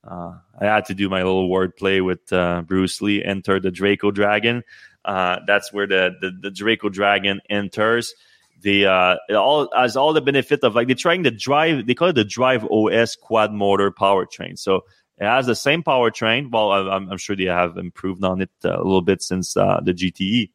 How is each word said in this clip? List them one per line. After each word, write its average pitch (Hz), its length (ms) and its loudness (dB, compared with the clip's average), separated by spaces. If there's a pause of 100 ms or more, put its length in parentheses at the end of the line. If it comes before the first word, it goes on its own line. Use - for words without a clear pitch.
Uh, 90 280 -14 (260)
I 101 60 -2
had 107 200 2
to 101 80 -8
do 98 140 -2
my 95 160 0
little 92 260 0
wordplay 95 540 0
with, 92 300 -4
uh, 87 280 0
Bruce 92 400 -2
Lee, 101 220 0
enter 95 360 -2
the 92 120 -2
Draco 101 400 0
Dragon. 104 520 0 (420)
Uh, 92 420 -2
that's 101 240 0
where 101 160 -2
the, 92 320 2
the, 95 120 -4 (100)
the 98 100 -8
Draco 104 380 -2
Dragon 98 500 0 (100)
enters. 107 640 -2 (480)
The, 101 260 4
uh, 92 280 4 (140)
it 104 60 0
all 139 380 2
has 123 220 2
all 143 160 2
the 156 100 2
benefit 139 440 0
of, 110 100 2
like, 120 120 2
they're 127 80 2
trying 175 280 0
to 135 80 2
drive, 139 560 -2
they 123 60 0
call 170 160 0
it 170 60 0
the 110 100 2
Drive 120 440 0
O 107 180 2
S 113 280 2
quad 107 380 -2
motor 101 380 2
powertrain. 95 680 -2
So 95 240 0 (340)
it - 60 -6
has 123 220 2
the 120 100 2
same 156 280 -2
powertrain. 120 680 0
Well, 107 220 2
I, 98 220 0
I'm, 95 140 -6
I'm 95 80 -8
sure 101 200 -6
they 92 80 0
have 87 320 0
improved 92 480 -8
on 92 160 0
it, 92 100 -6 (140)
uh, 90 100 0
a 87 80 -4
little 95 180 4
bit 92 200 0
since, 92 340 -6
uh, 95 260 2
the 92 120 0
G 90 180 -4
T - 140 -6
E 107 300 -2